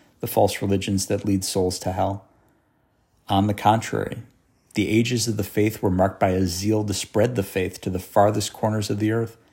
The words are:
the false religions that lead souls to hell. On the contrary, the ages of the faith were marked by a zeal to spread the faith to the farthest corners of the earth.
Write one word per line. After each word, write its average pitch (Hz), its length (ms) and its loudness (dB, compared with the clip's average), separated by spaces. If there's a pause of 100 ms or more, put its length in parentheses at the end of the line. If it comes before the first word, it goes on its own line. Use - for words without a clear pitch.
(200)
the - 60 -6
false - 340 2
religions 98 460 0
that 101 180 -2
lead 98 180 0
souls 92 360 -2
to 92 140 -6
hell. 98 360 -2 (1000)
On 101 180 2
the 104 80 0
contrary, 104 640 0 (560)
the 98 160 0
ages 117 360 2
of 107 120 -2
the 101 40 -2
faith 107 380 0
were 101 100 0
marked 92 300 2
by 98 120 2
a 95 140 2
zeal 104 380 0
to 104 80 -4
spread 110 420 0
the 101 80 0
faith 92 380 -4
to - 80 -6
the 90 100 -4
farthest 107 540 2
corners 107 380 -2
of 104 80 -4
the 107 120 0
earth. 113 280 -4 (140)